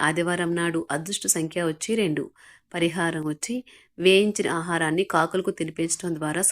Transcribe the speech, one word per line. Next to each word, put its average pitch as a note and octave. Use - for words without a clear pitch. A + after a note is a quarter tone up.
ఆదివారం E3+
నాడు E3
అదృష్ట E3
సంఖ్య E3
వచ్చి D#3
రెండు. D3+
పరిహారం E3
వచ్చి D3+
వేయించిన G3+
ఆహారాన్ని E3
కాకులకు F3+
తినిపించడం E3
ద్వారా D#3